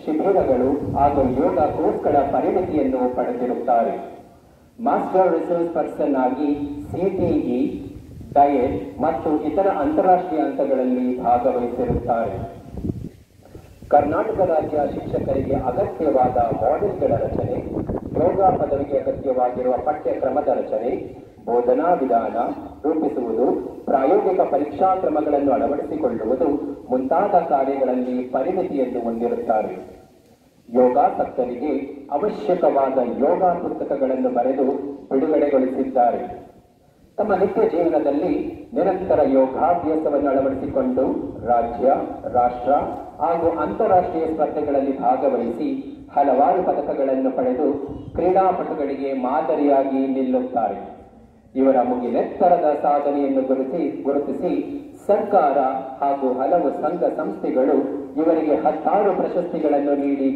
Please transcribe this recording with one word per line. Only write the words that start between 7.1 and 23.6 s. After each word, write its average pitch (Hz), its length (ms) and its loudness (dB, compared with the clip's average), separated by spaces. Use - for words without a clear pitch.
ಇ, 127 580 0
ಡಯಟ್ 139 680 2
ಮತ್ತು 156 420 0
ಇತರ 190 240 0
ಅಂತಾರಾಷ್ಟ್ರೀಯ 156 720 2
ಹಂತಗಳಲ್ಲಿ 127 840 0
ಭಾಗವಹಿಸಿರುತ್ತಾರೆ. 120 1400 -2
ಕರ್ನಾಟಕ 156 520 2
ರಾಜ್ಯ 151 400 0
ಶಿಕ್ಷಕರಿಗೆ 135 640 -2
ಅಗತ್ಯವಾದ 127 840 0
ಮಾಡೆಲ್‌ಗಳ 117 800 0
ರಚನೆ, - 500 -4
ಯೋಗ 190 220 2
ಪದವಿಗೆ 143 560 2
ಅಗತ್ಯವಾಗಿರುವ 127 760 0
ಪಠ್ಯಕ್ರಮದ 135 640 0
ರಚನೆ, - 760 -2
ಬೋಧನಾ 123 480 2
ವಿಧಾನ 117 440 0
ರೂಪಿಸುವುದು, 131 840 0